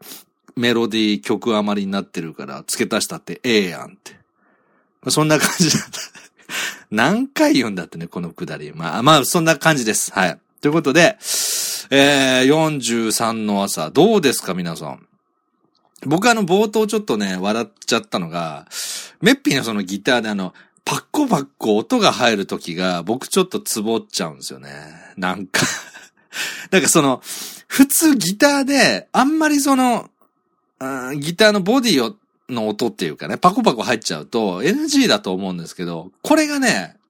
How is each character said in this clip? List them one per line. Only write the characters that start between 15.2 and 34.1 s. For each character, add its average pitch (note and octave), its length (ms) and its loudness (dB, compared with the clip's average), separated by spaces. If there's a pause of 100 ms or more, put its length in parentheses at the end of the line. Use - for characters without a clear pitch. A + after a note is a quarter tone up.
僕 F3 240 2
あ A#3 60 4
の、 A3 100 0
冒 G3 240 2
頭 G#3+ 180 0
ち G#3+ 100 -2
ょ - 20 0
っ G#3 40 -2
と C3+ 140 -2
ね、 G2 240 -4
笑 G#2+ 240 -2
っ G#2 40 -10 (180)
ち - 80 0
ゃ A#2 40 0
っ A2 40 -4
た - 160 -8
の F2 100 -6
が、 D#2+ 380 -8 (540)
メ G#3+ 120 4
ッ C4+ 80 0
ピ - 120 -2
ー - 40 0
の B2 60 -2
そ A2+ 100 -4
の G#2 100 -2
ギ F#2+ 180 -6
タ B2 180 2
ー - 20 2
で A2 80 -6
あ G#2+ 60 -4
の、 F#2 180 -6 (320)
パ D3 120 -2
ッ - 140 -8
コ D4 160 0
パ A3 120 0
ッ C#3 80 -6 (120)
コ G#2+ 180 2
音 A2+ 220 -2
が F3 140 2
入 A2+ 240 2
る G2 100 -4
時 F2 280 -10
が、 F2+ 280 -2
僕 A2+ 260 -6
ち - 100 -2
ょ F#3+ 40 2
っ F#3 40 0
と - 140 -8
ツ - 220 -6
ボ A2 160 -2
っ G#2 80 -8
ち - 160 -8
ゃ F2 40 -4
う D2+ 80 -12
ん - 40 -20
で C2+ 40 -18
す - 100 -12
よ C2+ 60 -16
ね。 C#2 120 -20 (460)
な F#2 180 -4
ん F#2+ 120 -10
か、 - 160 -2 (560)
<laughs> - 520 -12
な F#3+ 100 4
ん - 20 0
か B2+ 60 0
そ E3 140 4
の、 C3+ 200 0 (460)
普 - 180 6
通 D4+ 300 4
ギ F#3 200 -2
タ C#4+ 240 4
ー C#4 40 0
で、 A#3+ 480 2
あ G#3+ 100 4
ん D4+ 160 2
ま D#4 100 2
り D4 120 2
そ C#4 160 2
の、 B3 340 0 (680)
あ C3 340 -8
ー、 D3 40 -6
ギ D#3 200 -6
タ G#3+ 120 6
ー G#3 40 4
の G#3 80 2
ボ G#3+ 200 2
デ A#3+ 100 0
ィ C3 140 4
を、 G#2+ 120 -6 (320)
の A2+ 200 -2
音 G#2+ 200 -2
っ - 40 0
て - 140 -6
い D#2 40 -4
う - 60 -10
か - 100 -12
ね、 A2 120 -6
パ F3+ 120 4
コ A3 120 -2
パ G3+ 120 4
コ G#2+ 80 -4
入 A#2+ 140 0
っ - 20 -10
ち - 160 -8